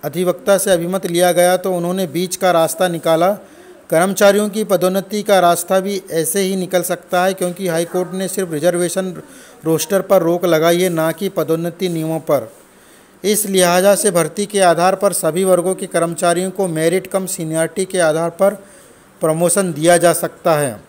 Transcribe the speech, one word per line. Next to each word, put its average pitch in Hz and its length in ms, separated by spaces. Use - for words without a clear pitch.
अधिवक्ता 175 540
से 196 120
अभिमत 180 360
लिया 175 260
गया 175 240
तो 185 180
उन्होंने 180 320
बीच 175 300
का 185 140
रास्ता 165 380
निकाला। 170 500
कर्मचारियों 196 580
की 214 160
पदोन्नति 190 580
का 196 180
रास्ता 175 400
भी 190 300
ऐसे 160 300
ही 190 160
निकल 180 260
सकता 175 420
है 190 100
क्योंकि 180 340
हाईकोर्ट 170 440
ने 190 160
सिर्फ 180 240
रिजर्वेशन 175 720
रोस्टर 160 360
पर 185 220
रोक 175 220
लगाई 170 380
है, 185 60
ना 160 240
कि 190 160
पदोन्नति 170 600
नियमों 160 320
पर। 139 320
इस 208 220
लिहाजा 185 480
से 190 160
भर्ती 170 360
के 202 140
आधार 180 360
पर 202 160
सभी 170 320
वर्गों 185 300
के 190 120
कर्मचारियों 170 640
को 190 160
मेरिट 170 400
कम 190 200
सीनियरिटी 165 580
के 185 140
आधार 165 320
पर 196 240
प्रमोशन 170 520
दिया 160 240
जा 170 160
सकता 165 460
है। 120 300